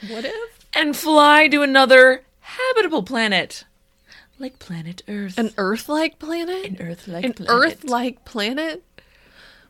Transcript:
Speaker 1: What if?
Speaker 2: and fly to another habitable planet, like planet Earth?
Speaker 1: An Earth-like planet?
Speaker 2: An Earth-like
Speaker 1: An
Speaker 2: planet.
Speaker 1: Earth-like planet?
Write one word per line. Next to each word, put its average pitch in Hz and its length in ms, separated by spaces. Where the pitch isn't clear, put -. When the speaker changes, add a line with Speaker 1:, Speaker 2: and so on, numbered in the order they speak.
Speaker 1:
What 226 160
if? 440 480
Speaker 2:
and 302 240
fly 302 520
to 285 140
another 262 600
habitable 440 600
planet, 208 640
like 262 200
planet 170 500
Earth? 202 280
Speaker 1:
An 226 220
Earth-like 294 600
planet? 339 460
Speaker 2:
An 190 160
Earth-like 175 460
Speaker 1:
An 240 80
Speaker 2:
planet. 196 200
Speaker 1:
Earth-like 254 680
planet? 294 580